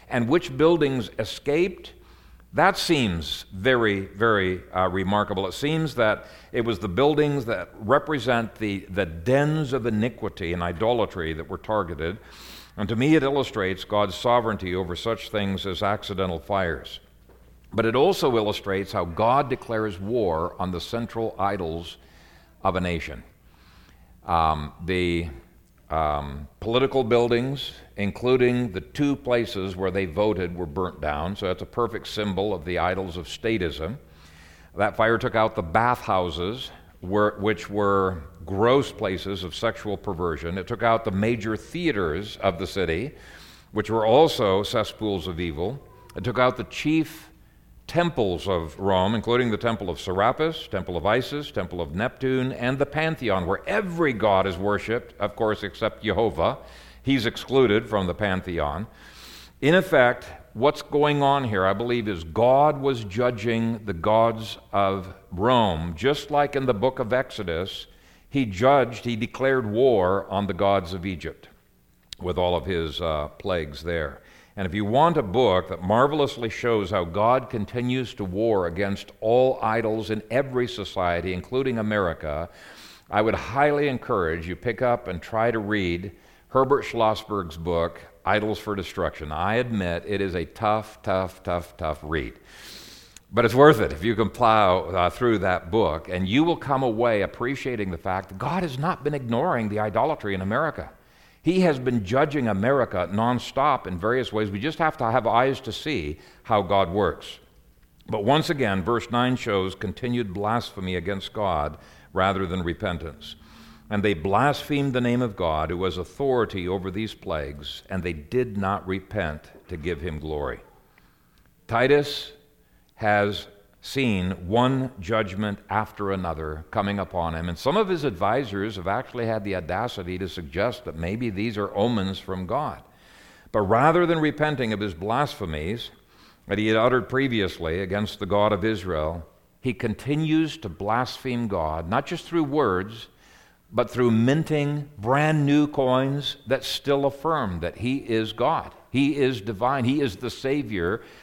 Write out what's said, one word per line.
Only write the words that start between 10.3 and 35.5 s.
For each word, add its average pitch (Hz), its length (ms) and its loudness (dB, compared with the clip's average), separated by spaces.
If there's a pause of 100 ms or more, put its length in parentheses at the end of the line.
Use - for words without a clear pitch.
and 87 120 -2
idolatry 90 720 0
that 78 140 -8
were 90 120 -8
targeted. 85 580 -4 (580)
And - 140 -4
to 117 60 0
me, 143 200 6
it 156 60 6
illustrates 120 640 0
God's 104 320 0
sovereignty 110 580 0
over 90 220 -4
such - 340 -4
things 98 380 -2
as 92 160 -4
accidental 95 560 -2
fires. 87 600 -4 (760)
But 110 120 2
it 113 80 0
also 143 420 4
illustrates 101 540 0
how 95 120 0
God 117 460 2
declares 110 500 -4
war 95 600 -2
on 92 100 -2
the 87 100 -4
central 113 600 -6
idols 85 580 -4 (680)
of 95 120 0
a 92 40 0
nation. 85 440 -4 (1040)
Um, 78 460 2 (120)
the, 85 440 0 (600)
um, 73 580 -2 (120)
political 127 440 2
buildings, 120 680 2 (260)
including 123 760 2
the 92 60 -4
two 143 360 0
places 107 600 -2
where 95 140 0
they 95 160 0
voted, 90 500 0
were 87 120 -4
burnt 82 340 -4
down. 78 340 -2
So 101 120 -4
that's 90 160 -4
a - 20 -8
perfect 110 420 -4
symbol 101 460 -2
of 85 100 -6
the 87 140 -2
idols 90 400 -2
of 85 80 -8
statism. 90 720 -4 (800)
That 98 180 0
fire 113 220 4
took 117 160 -2
out 110 220 4